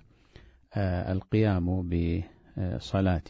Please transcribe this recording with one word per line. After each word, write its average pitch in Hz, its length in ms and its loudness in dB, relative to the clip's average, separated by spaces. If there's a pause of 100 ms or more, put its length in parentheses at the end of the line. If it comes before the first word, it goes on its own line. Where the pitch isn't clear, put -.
(720)
آه، 92 380 -2
القيام 92 760 2
بصلاة 87 1400 -2